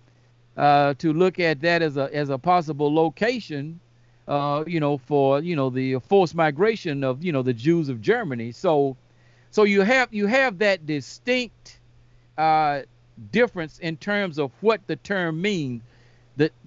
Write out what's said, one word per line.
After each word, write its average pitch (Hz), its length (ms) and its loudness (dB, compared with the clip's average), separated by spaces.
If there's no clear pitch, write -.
uh, 143 380 4
to 160 180 -2
look 180 280 2
at 160 200 0
that 170 220 2
as 147 160 -2
a, 139 160 -2
as 147 160 -2
a 135 80 -2
possible 147 560 0
location, 165 880 -2
uh, 143 360 -2
you 170 140 -4
know, 147 180 0
for, 139 440 2
you 170 160 -4
know, 135 120 0
the 131 300 -2
forced 190 340 2
migration 160 680 0
of, 131 180 -2
you 175 120 -2
know, 135 80 0
the 127 120 0
Jews 147 360 0
of 120 100 -6
Germany. 127 540 -4
So, 143 420 0
so 214 140 2
you 196 180 4
have, 240 320 2
you 202 140 -2
have 247 320 2
that 190 260 0
distinct, 220 960 -6
uh, 156 460 0
difference 180 480 0
in 165 180 -6
terms 196 420 -4
of 139 120 -2
what 208 260 2
the 160 80 -4
term 170 460 -4
means. 147 400 -4
The, 151 120 2